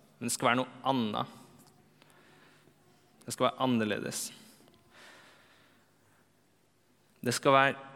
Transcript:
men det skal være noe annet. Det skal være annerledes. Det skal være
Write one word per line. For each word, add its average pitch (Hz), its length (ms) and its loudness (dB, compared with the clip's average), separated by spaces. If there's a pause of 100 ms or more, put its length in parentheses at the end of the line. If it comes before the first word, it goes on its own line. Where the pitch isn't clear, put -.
(180)
men 117 120 -6
det - 40 -2
skal 127 160 2
være 123 120 2
noe - 280 -10
annet. 120 480 -4 (1900)
Det 127 100 -8
skal 127 140 2
være 131 160 -2
annerledes. 110 540 0 (3000)
Det 117 160 -2
skal 135 220 6
være 135 220 2 (160)